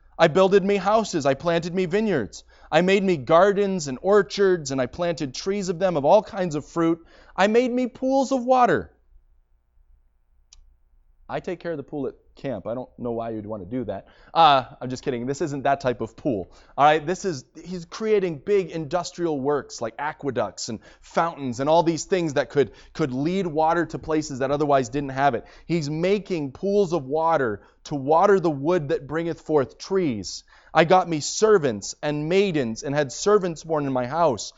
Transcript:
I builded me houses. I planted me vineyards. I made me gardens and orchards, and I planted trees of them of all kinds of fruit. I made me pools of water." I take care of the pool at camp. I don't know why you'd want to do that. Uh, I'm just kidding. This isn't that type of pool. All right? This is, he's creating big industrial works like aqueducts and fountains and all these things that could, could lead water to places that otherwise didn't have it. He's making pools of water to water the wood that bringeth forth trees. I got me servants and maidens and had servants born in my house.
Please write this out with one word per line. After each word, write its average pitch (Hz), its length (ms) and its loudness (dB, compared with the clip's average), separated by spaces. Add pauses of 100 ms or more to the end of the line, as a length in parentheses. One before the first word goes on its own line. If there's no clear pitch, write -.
(180)
I 170 100 6
builded 190 360 4
me 202 120 2
houses. 196 500 0
I 139 80 4
planted 170 400 -2
me 185 120 0
vineyards. 170 580 -2 (260)
I 160 120 6
made 190 200 4
me 190 140 2
gardens 180 720 4
and 127 140 -6
orchards, 190 680 2
and 135 100 -2
I 123 60 0
planted 160 480 -4
trees 196 340 -4
of 175 100 -4
them 180 180 0
of 135 80 -2
all 196 180 6
kinds 185 320 -6
of 147 120 -6
fruit. 165 380 -2 (300)
I 185 120 2
made 233 240 2
me 247 160 0
pools 262 440 -2
of 254 140 0
water." 233 480 2 (2500)
I 143 100 -6
take 180 200 -8
care 170 120 -8
of 156 40 -6
the 139 60 -8
pool 143 240 -8
at - 80 -8 (220)
camp. 117 300 -8
I 110 80 -4
don't 127 140 -10 (100)
know 120 140 -6
why 117 180 -6
you'd 107 140 -8
want 104 180 -10
to 87 60 -16
do 123 160 -6
that. 98 220 -10 (260)
Uh, 143 320 6 (160)
I'm 127 80 -8
just 127 140 -8
kidding. 123 240 -4
This 139 160 -4
isn't 139 220 -6
that 139 160 0
type 123 200 -2
of 113 160 -8
pool. 104 340 -4 (260)
All - 80 4
right? 156 200 4
This 180 220 -6
is, 143 180 -6 (180)
he's 175 220 -12
creating 190 540 -2
big 190 320 0
industrial 165 680 -4
works 135 440 -4
like 113 160 -8
aqueducts 127 720 -6
and 107 80 -8 (240)
fountains 139 580 -4
and 139 80 -2
all 165 140 4
these 160 220 -2
things 170 300 -2
that 139 140 -2
could, 139 240 0 (220)
could 127 180 -4
lead 170 340 -2
water 160 400 0
to 156 120 -10
places 156 400 -4
that 135 120 -2
otherwise 143 380 2
didn't 139 220 -6
have 135 240 2
it. 104 100 -4 (220)
He's 160 240 -2
making 170 640 -2
pools 196 420 0
of 147 100 -2
water 143 560 0 (240)
to 156 100 -8
water 165 460 4
the 170 100 0
wood 147 380 0
that 147 180 -4
bringeth 160 360 -6
forth 147 340 0
trees. 143 680 -4 (340)
I 170 60 8
got 180 240 4
me 160 100 -2
servants 147 840 0
and 151 260 -4
maidens 160 560 0
and 139 100 -4
had 143 160 0
servants 190 540 0
born 156 200 -2
in 135 80 -4
my 127 140 -2
house. 143 520 0